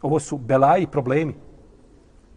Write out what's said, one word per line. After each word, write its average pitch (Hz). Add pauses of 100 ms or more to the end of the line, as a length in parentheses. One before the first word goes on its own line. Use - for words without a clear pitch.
Ovo 151
su 151
belaji 135
problemi. 143 (1000)